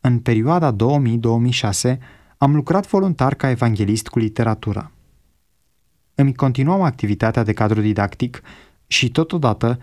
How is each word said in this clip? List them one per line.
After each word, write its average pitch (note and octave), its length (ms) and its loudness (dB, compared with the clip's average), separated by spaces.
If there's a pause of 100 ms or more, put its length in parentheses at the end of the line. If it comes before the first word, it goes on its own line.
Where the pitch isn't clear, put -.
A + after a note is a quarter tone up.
În B2 180 0
perioada C3 520 2
două A#2+ 280 2
mii A#2+ 200 0
două A#2 200 0
mii A#2+ 120 2
șase B2 480 -2 (400)
am C#3+ 160 2
lucrat F3 340 0
voluntar D#3+ 460 0
ca C3+ 160 -2
evanghelist A2 580 0
cu - 100 -2
literatură. A2 760 -2 (1200)
Îmi C#3 200 2
continuam C3+ 480 0
activitatea A2 600 0
de G#2+ 100 0
cadru G#2+ 280 0
didactic G#2+ 640 -2 (440)
și, - 240 0
totodată, B2+ 720 0